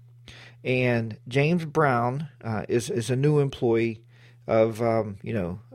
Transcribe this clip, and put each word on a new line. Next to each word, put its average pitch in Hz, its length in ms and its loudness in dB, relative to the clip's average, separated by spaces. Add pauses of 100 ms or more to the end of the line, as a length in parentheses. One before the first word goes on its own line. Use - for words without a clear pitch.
(640)
And 123 520 0 (100)
James 151 380 0
Brown, 139 640 0 (140)
uh, 110 260 -4
is, 117 200 0
is 117 220 -2
a 127 60 0
new 147 240 2
employee 117 600 0 (440)
of, 110 340 2
um, 113 420 0
you 110 100 -8
know, 95 280 -4 (140)